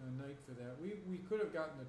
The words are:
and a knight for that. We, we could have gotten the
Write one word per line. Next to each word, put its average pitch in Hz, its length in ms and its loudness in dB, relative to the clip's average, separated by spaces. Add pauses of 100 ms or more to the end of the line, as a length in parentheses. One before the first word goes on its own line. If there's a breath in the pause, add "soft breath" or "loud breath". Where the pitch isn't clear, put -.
and 127 180 0
a 139 80 -2
knight 139 160 -4
for - 160 -10
that. 123 220 -4
We, 196 260 -2
we 185 220 0
could 214 100 6
have 196 140 4
gotten 156 260 2
the 131 100 -4